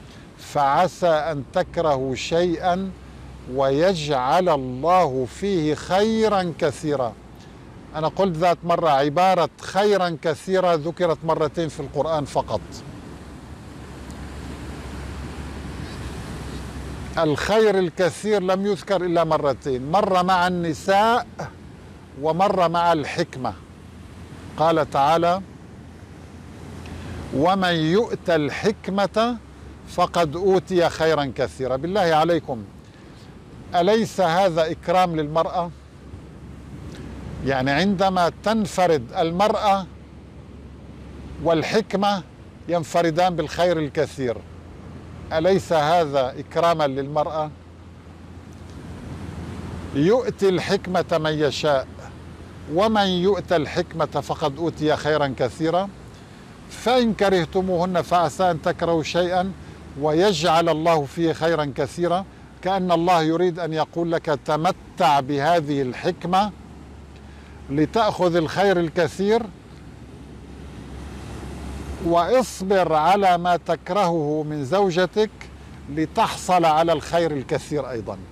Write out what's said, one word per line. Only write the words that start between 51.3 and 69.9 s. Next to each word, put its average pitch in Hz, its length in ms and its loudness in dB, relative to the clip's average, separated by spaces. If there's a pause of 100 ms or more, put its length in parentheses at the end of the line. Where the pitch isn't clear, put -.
يشاء، 147 560 0 (880)
"ومن 208 320 4
يؤت 185 460 0
الحكمة 160 540 0
فقد 143 520 -4
أوتي 151 380 0
خيراً 143 420 0
كثيراً، 160 500 0 (800)
فإن 240 440 2
كرهتموهن 185 880 2
فعسى 175 480 2
أن 160 120 -2
تكرهوا 170 400 0
شيئاً 180 500 0 (480)
ويجعل 165 680 4
الله 160 360 2
فيه 160 280 -2
خيراً 156 440 0
كثيراً". 175 480 -2 (380)
كأن 185 300 0
الله 170 300 4
يريد 165 360 2
أن 160 140 -4
يقول 165 400 -2
لك: 156 320 0
تمتع 160 760 2
بهذه 143 640 0
الحكمة 175 680 -2 (1200)
لتأخذ 170 640 2
الخير 175 440 2
الكثير، 185 600 0 (2750)